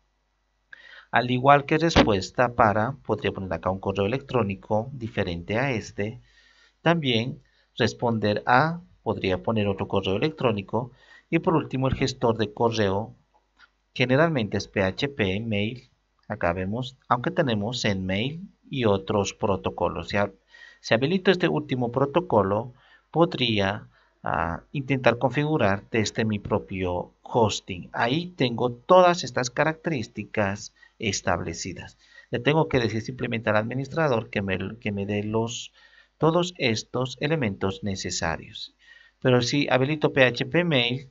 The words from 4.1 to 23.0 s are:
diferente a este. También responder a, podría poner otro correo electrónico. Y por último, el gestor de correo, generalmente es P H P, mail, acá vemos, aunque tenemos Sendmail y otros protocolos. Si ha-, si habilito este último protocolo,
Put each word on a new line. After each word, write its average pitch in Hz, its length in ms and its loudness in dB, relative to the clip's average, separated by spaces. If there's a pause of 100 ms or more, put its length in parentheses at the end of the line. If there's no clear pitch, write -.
diferente 101 640 -4
a 139 120 -2
este. 104 500 -6 (600)
También 135 600 0 (360)
responder 110 680 0
a, 156 340 4 (240)
podría 95 400 -2
poner 110 240 0
otro 98 220 -2
correo 95 260 0
electrónico. 127 760 -2 (380)
Y 165 100 0
por 175 160 0
último, 135 340 0
el 131 60 0
gestor 123 420 0
de 107 160 -2
correo, 110 600 0 (800)
generalmente 131 640 2
es 95 140 -4
P 104 140 0
H 95 260 -2
P, 104 320 -2
mail, 113 480 -4 (400)
acá 90 240 -2
vemos, 104 440 -6 (120)
aunque 123 200 0
tenemos 123 520 -2
Sendmail 107 680 -2 (220)
y 127 160 -2
otros 101 480 2
protocolos. 90 720 -2
Si - 80 -4
ha-, 101 160 0 (480)
si - 140 -2
habilito 170 360 2
este 180 200 4
último 131 420 -2
protocolo, 123 800 0 (380)